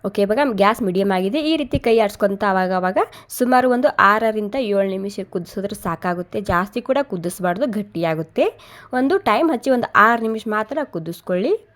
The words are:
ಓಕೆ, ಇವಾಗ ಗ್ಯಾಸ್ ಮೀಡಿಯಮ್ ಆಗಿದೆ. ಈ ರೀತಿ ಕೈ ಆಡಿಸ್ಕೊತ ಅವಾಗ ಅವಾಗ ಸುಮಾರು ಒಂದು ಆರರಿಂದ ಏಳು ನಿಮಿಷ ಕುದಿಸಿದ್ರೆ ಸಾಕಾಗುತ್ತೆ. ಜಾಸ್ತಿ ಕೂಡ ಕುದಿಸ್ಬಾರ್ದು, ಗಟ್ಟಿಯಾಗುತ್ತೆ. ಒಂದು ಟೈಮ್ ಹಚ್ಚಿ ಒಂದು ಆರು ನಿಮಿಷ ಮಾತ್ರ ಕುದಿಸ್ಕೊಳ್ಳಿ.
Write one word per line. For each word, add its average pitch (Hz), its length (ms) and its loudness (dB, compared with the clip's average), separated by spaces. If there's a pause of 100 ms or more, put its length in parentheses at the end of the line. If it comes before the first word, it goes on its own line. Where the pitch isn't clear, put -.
ಓಕೆ, 202 160 0
ಇವಾಗ 208 160 2 (140)
ಗ್ಯಾಸ್ 202 300 2
ಮೀಡಿಯಮ್ 196 300 0
ಆಗಿದೆ. 196 280 0
ಈ 311 160 0
ರೀತಿ 285 220 -2
ಕೈ 226 200 2
ಆಡಿಸ್ಕೊತ 202 500 0
ಅವಾಗ 185 240 0
ಅವಾಗ 185 260 0 (300)
ಸುಮಾರು 254 420 2
ಒಂದು 247 180 2
ಆರರಿಂದ 214 680 2
ಏಳು 202 340 0
ನಿಮಿಷ 196 320 -6 (100)
ಕುದಿಸಿದ್ರೆ 190 440 -6
ಸಾಕಾಗುತ್ತೆ. 180 680 -6
ಜಾಸ್ತಿ 196 400 -2
ಕೂಡ 262 220 -2
ಕುದಿಸ್ಬಾರ್ದು, 180 640 -4
ಗಟ್ಟಿಯಾಗುತ್ತೆ. 170 800 -2 (480)
ಒಂದು 277 260 2
ಟೈಮ್ 302 320 2
ಹಚ್ಚಿ 262 200 -2
ಒಂದು 247 260 0
ಆರು 226 260 4
ನಿಮಿಷ 220 260 -4
ಮಾತ್ರ 214 360 -4
ಕುದಿಸ್ಕೊಳ್ಳಿ. 180 680 -4 (240)